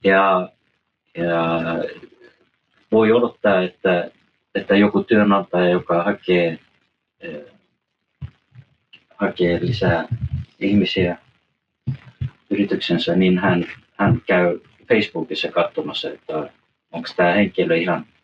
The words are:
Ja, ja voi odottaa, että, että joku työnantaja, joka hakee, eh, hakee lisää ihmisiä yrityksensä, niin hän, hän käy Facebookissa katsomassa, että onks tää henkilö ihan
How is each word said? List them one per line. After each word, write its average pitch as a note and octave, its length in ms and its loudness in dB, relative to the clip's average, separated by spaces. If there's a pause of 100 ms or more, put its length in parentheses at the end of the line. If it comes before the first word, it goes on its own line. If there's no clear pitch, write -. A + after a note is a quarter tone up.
Ja, F#2+ 440 2 (680)
ja E2 440 -2 (1300)
voi A2 200 4
odottaa, A2 500 2
että, F2+ 480 -2 (440)
että G2+ 220 0
joku G2+ 280 2
työnantaja, G2 680 2
joka F2 320 0
hakee, F2 560 -2 (640)
eh, E3+ 220 -14 (1700)
hakee F2+ 440 0
lisää F2 480 -2 (520)
ihmisiä F#2+ 580 0 (1300)
yrityksensä, F2 680 -2
niin F#2 220 4
hän, F2+ 280 0 (300)
hän A2+ 300 2
käy F2+ 340 0 (280)
Facebookissa - 640 -2
katsomassa, - 580 -4
että - 400 -10 (420)
onks A#2+ 220 -10
tää - 200 2
henkilö G2+ 420 0
ihan E2 300 -4 (180)